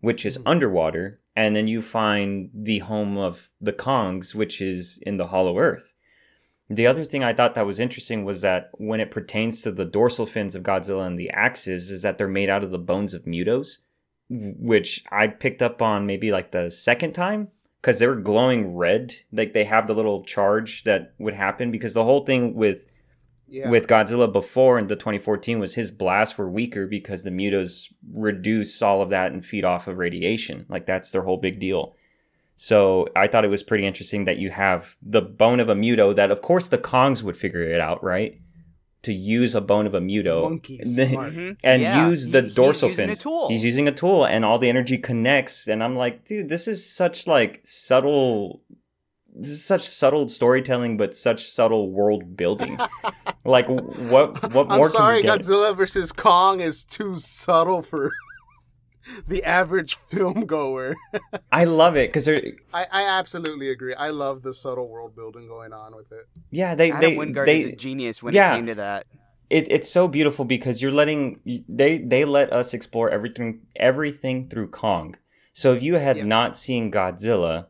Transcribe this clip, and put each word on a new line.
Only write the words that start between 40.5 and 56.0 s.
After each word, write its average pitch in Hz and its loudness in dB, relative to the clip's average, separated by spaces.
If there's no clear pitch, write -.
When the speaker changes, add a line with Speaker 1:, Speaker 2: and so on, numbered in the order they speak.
Speaker 1:
and 120 -4
then 127 2
Speaker 2:
smart. 131 -4
Speaker 3:
Mm-hmm. 170 -10
Speaker 1:
and 131 6
Speaker 3:
Yeah. 127 4
Speaker 1:
use 151 0
the 127 6
Speaker 3:
He, 123 -2
he's 104 -12
Speaker 1:
dorsal 135 4
Speaker 3:
using 92 -2
a 98 -2
Speaker 1:
fins. 107 -6
Speaker 3:
tool. 320 -4
Speaker 1:
He's 113 -2
using 127 2
a 143 2
tool, 170 4
and 110 2
all 113 4
the 120 2
energy 123 0
connects. 127 0
And 110 0
I'm 123 -2
like, 123 -4
"Dude, 208 -8
this 165 -4
is 220 -6
such, 175 -2
like, 131 2
subtle, 131 0
this 135 -12
is 147 -8
such 190 0
subtle 143 2
storytelling, 123 0
but 101 -2
such - -2
subtle 110 2
world 101 0
building." 87 -2
Speaker 2:
<laughs> - -4
Speaker 1:
Like, 127 4
what, 127 2
what 135 6
Speaker 2:
I'm 196 4
Speaker 1:
more 151 8
Speaker 2:
sorry, 220 6
Speaker 1:
can - 4
you 208 4
get? 190 -6
Speaker 2:
Godzilla 202 4
versus 185 0